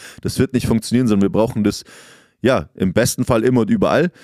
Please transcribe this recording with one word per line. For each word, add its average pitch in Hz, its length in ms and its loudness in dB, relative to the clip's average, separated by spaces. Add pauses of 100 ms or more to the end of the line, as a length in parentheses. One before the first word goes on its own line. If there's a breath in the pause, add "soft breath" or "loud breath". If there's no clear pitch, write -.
(220 loud breath)
Das - 160 -6
wird 127 140 0
nicht 120 160 -2
funktionieren, 117 400 0
sondern 101 200 2
wir 82 40 -12
brauchen 110 320 0
das, - 180 -2 (600 loud breath)
ja, 110 320 0
im 95 180 -2
besten 123 320 0
Fall 113 200 0
immer 127 180 2
und 104 80 -2
überall. 110 400 2 (140 loud breath)